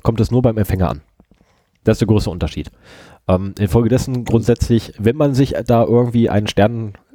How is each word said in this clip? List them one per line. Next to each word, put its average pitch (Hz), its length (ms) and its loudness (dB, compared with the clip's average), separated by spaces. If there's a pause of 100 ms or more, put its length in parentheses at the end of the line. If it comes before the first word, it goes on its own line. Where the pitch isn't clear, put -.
kommt 113 180 0
es 110 120 0
nur 123 100 2
beim 117 160 0
Empfänger 95 320 0
an. 73 120 -8 (840)
Das 110 120 2
ist - 60 -4
der 110 60 2
größte 104 240 0
Unterschied. 78 400 -6 (560)
Ähm, 95 320 0
infolgedessen 117 640 0
grundsätzlich, 117 760 0
wenn 110 180 0
man 147 200 0
sich 131 200 0 (120)
da 117 160 4
irgendwie 117 460 2
einen 107 180 0
Stern-, 110 460 -2 (220)